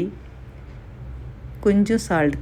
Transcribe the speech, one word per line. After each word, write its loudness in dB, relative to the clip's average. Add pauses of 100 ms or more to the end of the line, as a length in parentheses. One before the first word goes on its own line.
(1700)
కొంచెం 6
సాల్ట్ 4